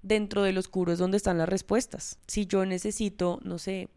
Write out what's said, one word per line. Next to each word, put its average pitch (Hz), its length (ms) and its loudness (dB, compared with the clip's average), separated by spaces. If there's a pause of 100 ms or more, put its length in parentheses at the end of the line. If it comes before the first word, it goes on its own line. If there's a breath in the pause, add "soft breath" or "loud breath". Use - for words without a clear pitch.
dentro 202 420 2
del 190 140 2
oscuro 180 340 0
es 170 80 0
donde 185 160 2
están 190 220 2
las 165 100 2
respuestas. - 800 -2
Si 208 200 -2
yo 190 180 2
necesito, 190 800 -2
no 180 140 -6
sé 190 400 -6